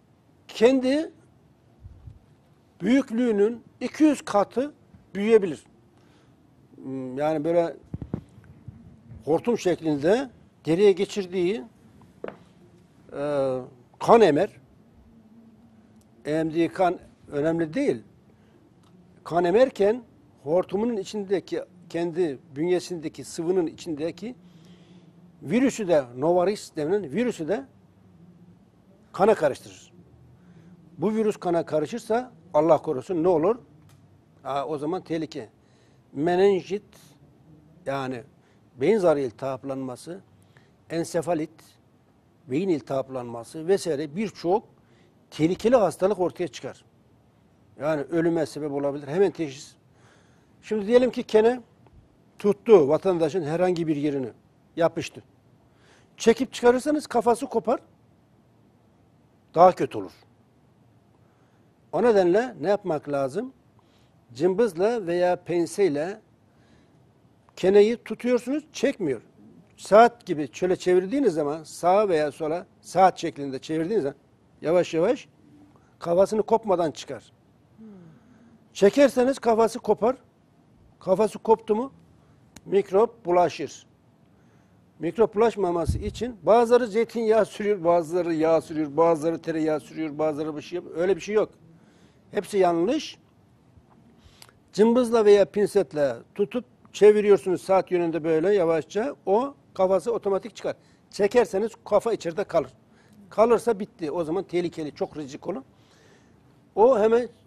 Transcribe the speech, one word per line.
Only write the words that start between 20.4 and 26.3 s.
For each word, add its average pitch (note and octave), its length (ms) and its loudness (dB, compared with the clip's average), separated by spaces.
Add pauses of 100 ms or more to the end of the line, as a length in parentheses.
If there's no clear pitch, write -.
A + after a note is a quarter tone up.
hortumunun F#3 540 -2
içindeki, F#3+ 680 -6 (260)
kendi E3 500 -4 (180)
bünyesindeki E3 680 -4
sıvının F3 420 -4
içindeki E3 680 -10 (1080)
virüsü G#3+ 460 0
de, D3+ 160 4 (120)
novaris F3 600 0